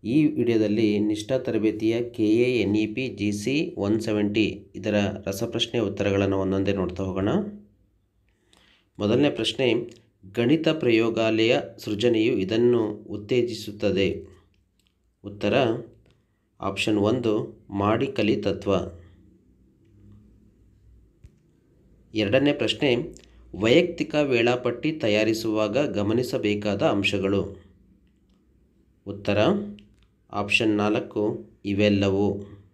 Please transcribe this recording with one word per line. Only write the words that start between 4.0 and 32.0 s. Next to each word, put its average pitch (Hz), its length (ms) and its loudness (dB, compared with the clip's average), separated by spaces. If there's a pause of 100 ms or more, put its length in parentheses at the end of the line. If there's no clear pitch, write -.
ಸೆವೆಂಟಿ 104 640 -2 (100)
ಇದರ 101 200 -4 (320)
ರಸಪ್ರಶ್ನೆ - 540 -4
ಉತ್ತರಗಳನ್ನು 98 580 0
ಒಂದೊಂದೇ 95 340 0
ನೋಡ್ತಾ 95 300 -4
ಹೋಗೋಣ. 95 260 -2 (1700)
ಮೊದಲನೇ 123 320 2
ಪ್ರಶ್ನೆ, 117 440 0 (580)
ಗಣಿತ 151 360 2
ಪ್ರಯೋಗಾಲಯ 113 920 2 (200)
ಸೃಜನೆಯು 110 600 0
ಇದನ್ನು 110 500 2
ಉತ್ತೇಜಿಸುತ್ತದೆ. 104 1400 -2 (960)
ಉತ್ತರ 107 300 -4 (1040)
ಆಪ್ಷನ್ 104 380 -2
ಒಂದು, 110 720 0
ಮಾಡಿ 104 360 0
ಕಲಿ 104 360 0
ತತ್ವ. 98 340 -2 (3500)
ಎರಡನೇ 127 380 2
ಪ್ರಶ್ನೆ, 117 680 -2 (340)
ವೈಯಕ್ತಿಕ 143 600 2
ವೇಳಾಪಟ್ಟಿ 127 800 0
ತಯಾರಿಸುವಾಗ 107 840 0
ಗಮನಿಸಬೇಕಾದ 104 1040 -2
ಅಂಶಗಳು. 98 800 0 (1400)
ಉತ್ತರ 101 320 -2 (920)
ಆಪ್ಷನ್ 104 440 0
ನಾಲ್ಕು, 107 720 -2 (140)
ಇವೆಲ್ಲವೂ. 101 760 2 (320)